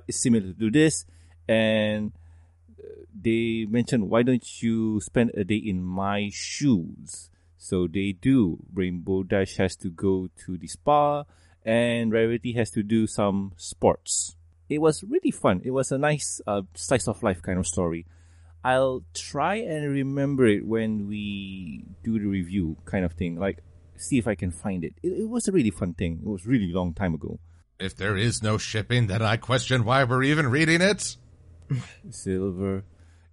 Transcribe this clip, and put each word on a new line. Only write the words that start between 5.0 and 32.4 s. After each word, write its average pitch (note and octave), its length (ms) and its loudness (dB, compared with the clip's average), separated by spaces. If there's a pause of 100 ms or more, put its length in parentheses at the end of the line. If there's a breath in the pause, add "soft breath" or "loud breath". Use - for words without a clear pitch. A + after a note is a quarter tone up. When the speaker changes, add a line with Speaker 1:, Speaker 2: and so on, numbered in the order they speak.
Speaker 1:
spend A#2 340 0
a G2+ 100 -2
day G#2 120 0
in F#2+ 260 -2
my G2+ 500 -2
shoes?" - 1000 -2 (260)
So F2+ 300 -2
they F#2+ 260 -2
do. A#2+ 460 4 (160)
Rainbow F#2 480 -2
Dash F#2+ 340 0
has F#2+ 200 2
to - 120 -8
go F#2 400 0 (160)
to F2+ 140 -8
the - 100 -12
spa, D3 560 2 (400 soft breath)
and A#2 480 2
Rarity A2+ 400 2
has A2+ 200 0
to A2 100 -2
do A2 240 2
some G2 500 0
sports. - 800 -2 (320)
It D3 100 -2
was D#3 260 2
really C#4+ 260 0
fun. G2 340 2
It C3 60 -2
was C3 220 0
a C3+ 60 -2
nice, D3 480 -2
uh, G2+ 160 0 (120)
slice - 340 0
of A2+ 140 -4
life G2 200 0
kind F#2 160 -2
of F#2 80 0
story. E2+ 400 -2 (560 soft breath)
I'll C3 400 2 (100)
try E3 440 -4
and D#3 360 -4
remember C#3 540 2
it G#2 200 4
when A2 400 0
we G2 800 -8 (180)
do A2+ 160 0
the G#2 80 -2
review F2+ 500 -2 (100)
kind F#2+ 180 0
of E2+ 80 -2
thing. E2+ 260 -4
Like, G2 240 -2 (340)
see - 220 -2
if A2+ 80 0
I G#2+ 80 0
can F#2 160 -4
find F#2 340 -6
it. - 180 -8
It, F#3 220 -4
it A3 40 -6
was A#3 200 -4
a F#3+ 40 0
really B2+ 180 4
fun F2 240 -4
thing. E2+ 280 -4
It G2+ 60 -6
was G2 180 -6
really G#2+ 260 2
long F2 220 0
time F2+ 200 0
ago. D#2 240 -8 (400 soft breath)
Speaker 2:
If F#2 180 -6
there G2 200 0
is A#2 260 0
no G#2+ 140 0
shipping, A2+ 520 0
then G2+ 120 0
I A2+ 160 2
question B2 480 0
why C3 200 4
we're B2+ 180 2
even D3+ 260 4
reading D#3+ 320 4
it. G3+ 360 0 (520)
Speaker 1:
<laughs> - 420 -8
Silver. F#2+ 760 -2 (480 soft breath)